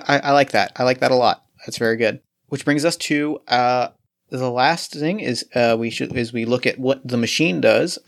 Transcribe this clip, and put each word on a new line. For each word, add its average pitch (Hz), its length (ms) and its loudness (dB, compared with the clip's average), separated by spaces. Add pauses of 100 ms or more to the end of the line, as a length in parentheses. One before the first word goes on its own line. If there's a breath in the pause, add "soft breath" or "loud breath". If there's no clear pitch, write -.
I, 143 100 2
I 139 140 -2
like 143 180 4
that. 101 240 0
I - 80 -4
like 127 160 2
that 131 140 2
a - 20 4
lot. 117 300 2 (200)
That's - 140 -10
very 113 180 0
good. 113 240 -2 (280)
Which 139 160 -8
brings 147 200 2
us 165 120 0
to, 151 500 -2
uh, 123 420 2 (420)
the 127 200 -4
last 135 420 0
thing 151 280 -4
is, 120 340 -4
uh, 117 240 4
we 117 100 -4
should, - 280 -6
is 117 160 -4
we 113 140 -4
look 123 200 0
at 131 140 -2
what 131 260 -2
the 123 100 -4
machine 156 440 0
does 120 360 2 (100)